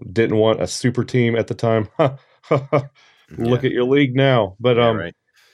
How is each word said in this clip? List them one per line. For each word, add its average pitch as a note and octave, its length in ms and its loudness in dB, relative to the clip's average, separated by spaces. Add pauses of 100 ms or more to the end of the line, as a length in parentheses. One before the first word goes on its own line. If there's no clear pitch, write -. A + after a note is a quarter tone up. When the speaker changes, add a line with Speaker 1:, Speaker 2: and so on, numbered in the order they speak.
(140)
Speaker 1:
didn't A2+ 240 0
want A2 240 2
a F2+ 60 -2
super B2 360 -2
team A#2 320 0
at A2 120 -2
the A2+ 80 -8
time. A2+ 380 -2
<laughs> - 60 -4
Look C3+ 1600 -4
Speaker 2:
Yeah. B2+ 40 -2
Speaker 1:
at - 40 0
your B2 140 -2
league C3+ 300 2
now. B2+ 440 2
But, A#2+ 180 2
Speaker 2:
Yeah, A#2+ 120 4
Speaker 1:
um, A2 80 0
Speaker 2:
right. E2+ 180 -10 (380)